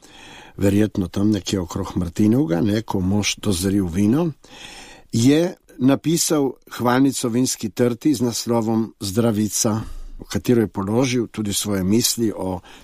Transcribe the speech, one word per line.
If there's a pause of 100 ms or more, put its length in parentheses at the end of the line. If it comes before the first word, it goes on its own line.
(580)
verjetno
tam
nekje
okrog
Martinovega,
ne,
ko
mož
dozori
v
vino, (800)
je (220)
napisal (260)
hvalnico
vinski
trti
z
naslovom
Zdravica, (380)
v
katero
je
položil
tudi
svoje
misli
o (240)